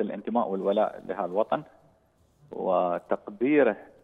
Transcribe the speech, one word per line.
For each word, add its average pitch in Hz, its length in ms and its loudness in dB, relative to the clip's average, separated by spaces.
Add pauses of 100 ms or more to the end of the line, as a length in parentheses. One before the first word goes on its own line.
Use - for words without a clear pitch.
الانتماء 107 480 -2
والولاء 98 600 0
لهذا 92 160 -4
الوطن 104 380 -2 (880)
وتقديره 98 1200 0 (280)